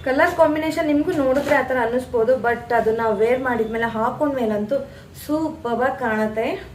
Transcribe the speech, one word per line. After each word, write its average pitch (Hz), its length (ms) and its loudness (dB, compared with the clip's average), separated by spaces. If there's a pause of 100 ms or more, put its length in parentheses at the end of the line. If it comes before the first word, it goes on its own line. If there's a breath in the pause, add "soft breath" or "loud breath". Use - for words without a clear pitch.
ಕಲರ್ 302 320 2
ಕಾಂಬಿನೇಷನ್ 311 500 2
ನಿಮ್ಗೂ 302 260 2
ನೋಡಿದ್ರೆ 277 420 2
ಆ 262 80 4
ಥರ 254 200 -2
ಅನ್ನಿಸ್ಬೋದು, 240 580 0
but 233 340 -2
ಅದನ್ನ 220 260 2 (100)
ವೇರ್ 233 320 2
ಮಾಡಿದ್ಮೇಲೆ, 226 420 -2
ಹಾಕೊಂಡ್ಮೇಲಂತೂ 226 920 -2 (500 loud breath)
ಸೂಪರ್ 277 640 -2
ಆಗಿ 269 120 -4
ಕಾಣುತ್ತೆ. 220 760 -2